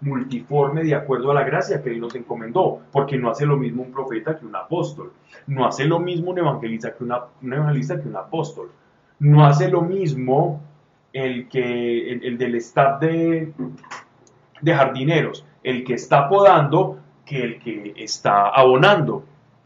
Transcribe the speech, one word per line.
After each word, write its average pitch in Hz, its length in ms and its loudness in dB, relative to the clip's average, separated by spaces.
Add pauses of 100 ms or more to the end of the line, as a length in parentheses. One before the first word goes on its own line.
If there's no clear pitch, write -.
multiforme 143 840 -2
de 151 120 2
acuerdo 127 360 -2
a 143 40 2
la 139 80 2
gracia 175 400 -2
que 127 80 -6
Él 117 100 -6
nos 117 140 -10
encomendó, 120 680 -4 (100)
porque 143 280 -2
no 120 120 -2
hace 147 140 -2
lo 147 120 2
mismo 123 260 -4
un - 100 -14
profeta 135 460 -6
que 117 80 -20
un 101 80 -16
apóstol, 98 580 -8 (340)
no 131 200 0
hace 135 180 -2
lo 160 140 2
mismo 175 320 -4
un 180 80 -4
evangelista 117 560 -4
que 127 100 -10
una, 120 180 -4 (200)
un 127 100 -10
evangelista 151 480 -2
que 120 80 -10
un 104 80 -10
apóstol, 120 540 -8 (480)
no 147 260 8
hace 151 240 6
lo 175 140 2
mismo 156 760 -2 (520)
el 127 360 -6
que, 120 640 -2
el, 123 120 -10
el 120 140 -6
del 120 180 -4
staff 135 440 0
de, 165 520 -2 (1080)
de 165 140 2
jardineros, 135 680 0 (180)
el 127 200 -4
que 123 120 -4
está 143 340 2
podando 165 720 6 (260)
que 135 180 -6
el 113 160 -6
que 104 380 -10
está 104 520 0
abonando. 135 760 4 (420)